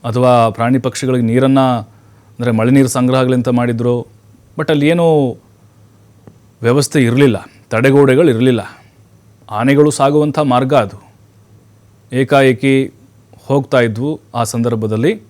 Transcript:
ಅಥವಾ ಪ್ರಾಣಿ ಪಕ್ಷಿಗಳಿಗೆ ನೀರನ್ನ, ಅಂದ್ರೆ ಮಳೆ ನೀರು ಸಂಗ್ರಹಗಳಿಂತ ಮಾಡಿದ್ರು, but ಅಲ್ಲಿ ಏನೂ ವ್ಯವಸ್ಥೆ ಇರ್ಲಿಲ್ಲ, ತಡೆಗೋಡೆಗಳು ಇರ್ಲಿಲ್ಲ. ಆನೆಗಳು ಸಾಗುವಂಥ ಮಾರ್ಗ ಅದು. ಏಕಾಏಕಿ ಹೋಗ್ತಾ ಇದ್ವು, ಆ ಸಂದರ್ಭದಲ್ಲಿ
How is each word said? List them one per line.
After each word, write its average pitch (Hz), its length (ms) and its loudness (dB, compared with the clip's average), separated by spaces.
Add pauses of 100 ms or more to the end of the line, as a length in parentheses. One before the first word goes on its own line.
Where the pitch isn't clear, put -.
ಅಥವಾ 120 460 2
ಪ್ರಾಣಿ 120 280 -2
ಪಕ್ಷಿಗಳಿಗೆ 127 460 -4
ನೀರನ್ನ, 131 360 2
ಅಂದ್ರೆ 120 880 -6
ಮಳೆ 113 200 0
ನೀರು 135 180 4
ಸಂಗ್ರಹಗಳಿಂತ 127 600 0
ಮಾಡಿದ್ರು, 120 580 -2 (520)
but 156 120 -4
ಅಲ್ಲಿ 147 180 0
ಏನೂ 156 480 0 (1300)
ವ್ಯವಸ್ಥೆ 135 400 0
ಇರ್ಲಿಲ್ಲ, 120 480 0 (200)
ತಡೆಗೋಡೆಗಳು 135 600 4
ಇರ್ಲಿಲ್ಲ. 117 500 -2 (720)
ಆನೆಗಳು 139 400 2
ಸಾಗುವಂಥ 147 480 -2
ಮಾರ್ಗ 131 360 0
ಅದು. 107 280 -2 (1080)
ಏಕಾಏಕಿ 135 840 0 (520)
ಹೋಗ್ತಾ 135 340 0
ಇದ್ವು, 120 400 -4 (140)
ಆ 117 100 -2
ಸಂದರ್ಭದಲ್ಲಿ 117 840 -4